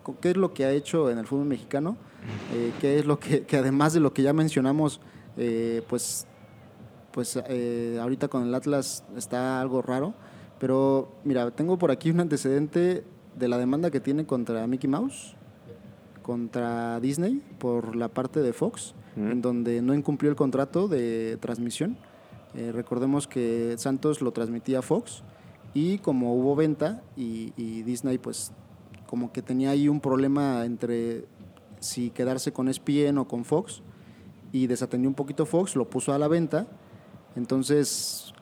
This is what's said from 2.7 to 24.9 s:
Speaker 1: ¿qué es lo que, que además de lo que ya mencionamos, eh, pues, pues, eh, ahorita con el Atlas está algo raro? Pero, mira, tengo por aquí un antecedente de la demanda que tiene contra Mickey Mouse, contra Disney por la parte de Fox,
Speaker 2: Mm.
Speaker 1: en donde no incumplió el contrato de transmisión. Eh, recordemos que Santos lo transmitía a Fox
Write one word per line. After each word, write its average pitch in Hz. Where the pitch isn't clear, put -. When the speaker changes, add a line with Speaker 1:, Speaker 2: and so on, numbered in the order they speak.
Speaker 1:
¿qué 143
es 147
lo 147
que, 139
que -
además 139
de 165
lo 160
que 139
ya 139
mencionamos, 151
eh, 117
pues, -
pues, 127
eh, 117
ahorita 127
con 131
el 120
Atlas 135
está 127
algo 131
raro? 135
Pero, 135
mira, 127
tengo 175
por 175
aquí 135
un 170
antecedente 151
de 123
la 120
demanda 139
que 139
tiene 147
contra 113
Mickey 131
Mouse, 220
contra 117
Disney 170
por 117
la 117
parte 131
de 123
Fox, -
Speaker 2:
Mm. 107
Speaker 1:
en 123
donde 120
no 127
incumplió 147
el 143
contrato 139
de 113
transmisión. 120
Eh, 117
recordemos 127
que 117
Santos 139
lo 123
transmitía 117
a 127
Fox -